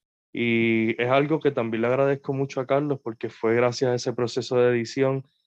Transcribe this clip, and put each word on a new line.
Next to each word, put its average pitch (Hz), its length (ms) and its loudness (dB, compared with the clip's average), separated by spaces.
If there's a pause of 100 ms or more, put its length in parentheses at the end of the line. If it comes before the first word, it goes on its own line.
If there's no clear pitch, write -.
(320)
Y 113 720 2
es 123 80 0
algo 143 300 2
que 143 100 0
también 113 320 -2
le 117 60 0
agradezco 139 440 0
mucho 135 300 -4
a 123 60 -6
Carlos 143 360 0
porque 113 260 -8
fue 113 260 0
gracias 123 340 2
a 123 60 0
ese 123 180 -4
proceso 123 460 -2
de 123 100 4
edición 135 560 -2 (220)